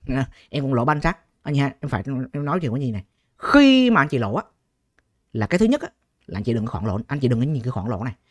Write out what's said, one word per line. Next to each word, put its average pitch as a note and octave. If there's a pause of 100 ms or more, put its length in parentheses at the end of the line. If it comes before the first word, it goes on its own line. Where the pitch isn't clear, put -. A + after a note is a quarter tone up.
Nè, C3 (240)
em C#3+
cũng C3+
lỗ A#2
banh D3
sát. E3 (240)
Anh D3
chị C#3
ha, C#3
em D3
phải, B2+ (300)
em D3
nói D#3
chuyện C3+
với C3
chị B2+
này. G2 (320)
Khi C4
mà G#3+
anh C#3
chị C#3+
lỗ A2
á, - (880)
là G#2+
cái F3
thứ G#3+
nhất C#4
á, - (380)
là -
anh G#2
chị A#2
đừng A2
có A#2
khoản G2+
lỗ, G#2
anh C#3+
chị C3
đừng A#2+
có B2+
nhìn D3
cái B2
khoản G2+
lỗ G#2
này. A#2+ (160)